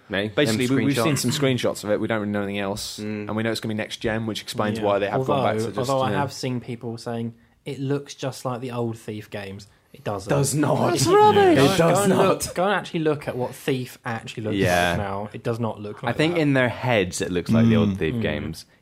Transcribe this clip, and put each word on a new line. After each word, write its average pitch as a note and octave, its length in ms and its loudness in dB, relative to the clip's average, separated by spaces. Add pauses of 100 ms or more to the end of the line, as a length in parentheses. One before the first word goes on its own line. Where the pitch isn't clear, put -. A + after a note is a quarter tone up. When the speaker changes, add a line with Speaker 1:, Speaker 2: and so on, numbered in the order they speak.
Speaker 1:
Hey, G2+ 200 0
Speaker 2:
Basically, B2 360 2
Speaker 1:
them C3+ 120 2
Speaker 2:
we, - 80 2
we've C#3 100 2
seen A#2 180 2
Speaker 1:
screenshots. C3+ 60 0
Speaker 2:
some B2 120 0
screenshots C3 520 0
of G2+ 80 -2
it. F#2+ 80 0
We G#2+ 80 -2
don't A2+ 140 0
really G#2 100 -2
know G#2 120 0
anything G2+ 140 -6
else. G2+ 420 -6
Speaker 1:
Mm. G#2+ 280 -8
Speaker 2:
And G#2 80 -4
we A2 80 -2
know A2+ 80 0
it's G#2+ 80 -4
gonna A2 160 -4
be - 20 -4
next - 200 -6
gen, A2 280 -2
which G#2+ 160 -6
explains A2 380 -2
Speaker 3:
Yeah. G#2+ 60 -2
Speaker 2:
why G2+ 140 4
they G2+ 80 0
have G#2+ 120 -2
Speaker 3:
Although, C3 140 0
Speaker 2:
gone C3+ 100 0
back G#2+ 220 0
to - 60 -6
just, F#2+ 60 -8
Speaker 3:
although C3 240 0
I C3 60 0
Speaker 2:
you B2+ 60 -2
know. C#3 80 0
Speaker 3:
have C#3+ 120 -4
seen B2 280 -4
people A#2 360 -10
saying, A#2 380 -6 (300)
"It C#3 140 -8
looks C#3 360 -4
just - 300 -8
like B2 160 -6
the B2+ 100 -8
old A#2 260 -4
Thief G#2 320 -10
games." G2 380 -12 (260)
It - 120 -20
doesn't. G2 240 -6
Speaker 1:
Does C#3+ 260 2
not. C#3+ 400 2
Speaker 2:
It's - 100 2
Speaker 3:
Go, E4+ 100 4
Speaker 2:
rubbish. G4+ 440 6
Speaker 1:
It C#4+ 180 6
does - 0 -
Speaker 3:
go E3 260 4
and G3 60 4
Speaker 1:
not. - 160 4 (200)
Speaker 3:
look, - 100 -8
go E3+ 80 0
and G3+ 100 2
actually E3+ 280 -2
look D3+ 260 0
at A2+ 80 -4
what B2 180 -4
Thief B2+ 520 -4
actually A#2+ 380 -8
looks G#2+ 120 -2
Speaker 1:
Yeah. F2+ 360 4
Speaker 3:
like F2 60 0
now. G2+ 360 -4
It A#2 100 -12
does A#2 160 -2
not A2 220 -4
look G#2 200 -12
Speaker 1:
I A#2+ 60 -6
Speaker 3:
like A#2+ 100 -2
Speaker 1:
think D#3+ 180 2
Speaker 3:
that. E3 60 2
Speaker 1:
in D3 120 4
their B2+ 160 4
heads G#2 520 0
it - 100 -4
looks F2 200 0
like A2+ 160 6
the A2+ 80 6
old G#2 140 4
Speaker 4:
Mm. F#2+ 80 -2
Speaker 1:
Thief D#2+ 180 0
Speaker 3:
Mm. A#2 60 -2
Speaker 1:
games. D#2 440 -4 (160)